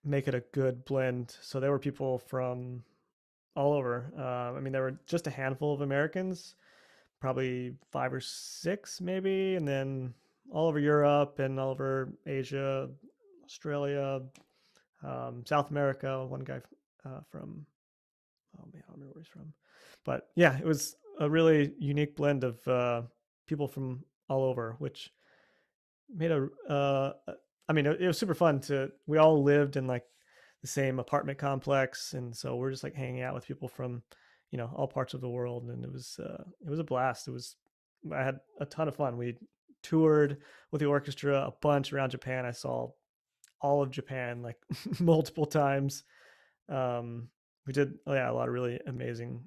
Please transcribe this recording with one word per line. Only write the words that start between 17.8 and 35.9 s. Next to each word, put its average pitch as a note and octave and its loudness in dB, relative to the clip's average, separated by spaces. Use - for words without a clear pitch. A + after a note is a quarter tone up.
oh F3+ -20
man, - -20
I - -20
don't - -18
remember C#3 -18
where D#3+ -18
he's - -20
from. - -18
But B2+ -2
yeah, D#3 6
it - -4
was D#3+ 0
a D3 4
really D#3 8
unique D3 0
blend C#3+ 2
of, A#2+ -4
uh, B2 2
people D3 -2
from C3 -6
all C3+ 2
over, A#2+ 0
which - -8
made E3 0
a, C3+ 2
uh, C#3 2
I D#3 2
mean, D3+ 4
it, D3+ 2
it F3+ 4
was E3 2
super F#3+ 0
fun D3+ 4
to, C3+ -2
we D3+ 2
all D#3 10
lived C#3+ 6
in, C3 -2
like, B2 -2
the C3+ -12
same C3 0
apartment C#3+ -2
complex. C3+ 0
And A#2+ -8
so C3 -6
we're C3 -2
just, C3 -10
like, C#3+ -8
hanging B2+ -6
out B2+ -4
with B2+ -10
people C3+ -10
from, B2 -8
you C3 -6
know, A#2 -6
all C#3 0
parts C3 -4
of B2+ -8
the B2 -6
world. A#2+ -6
And A#2+ -8
it B2+ -8